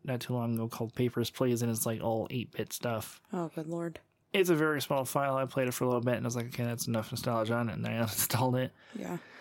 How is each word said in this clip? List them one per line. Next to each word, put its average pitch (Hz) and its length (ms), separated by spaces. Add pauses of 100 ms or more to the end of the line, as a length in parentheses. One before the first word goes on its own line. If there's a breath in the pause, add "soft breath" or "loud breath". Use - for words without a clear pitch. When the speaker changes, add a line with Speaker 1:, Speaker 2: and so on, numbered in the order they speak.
Speaker 1:
not 123 180
too - 120
long 120 220
ago 113 140
called 113 260
Papers, 120 360
Please, 123 300
and 117 100
it's, 113 140
like, 113 180
all 113 280
eight-bit 110 420
stuff. 113 480 (120)
Speaker 2:
Oh, 170 220
good 160 140
lord. 170 320 (320)
Speaker 1:
It's 190 180
a 165 60
very 151 240
small 135 240
file. 139 320
I 135 80
played 127 240
it 123 60
for 131 100
a - 40
little 123 120
bit, 123 160
and 120 80
I 120 40
was 117 80
like, 117 100
"Okay, 120 180
that's 120 240
enough 113 240
nostalgia 113 420
on 117 140
it," 95 60
and 117 120
I 113 40
<laughs> 113 120
uninstalled 123 560
it. 127 140 (260 loud breath)
Speaker 2:
Yeah. 175 200 (220 loud breath)